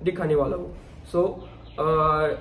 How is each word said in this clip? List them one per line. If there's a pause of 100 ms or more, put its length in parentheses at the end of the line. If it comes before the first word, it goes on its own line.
दिखाने
वाला
हूँ। (380)
So, (400)
अ, (540)